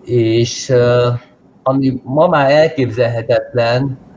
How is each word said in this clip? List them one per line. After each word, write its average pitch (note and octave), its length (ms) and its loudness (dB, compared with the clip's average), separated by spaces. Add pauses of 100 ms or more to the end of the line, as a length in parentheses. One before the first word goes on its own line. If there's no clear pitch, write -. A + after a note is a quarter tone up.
És, A#2 640 0
ö, B2 400 2 (540)
ami C3 420 0
ma D3 240 0
már C#3+ 220 2
elképzelhetetlen, A#2+ 1500 0 (180)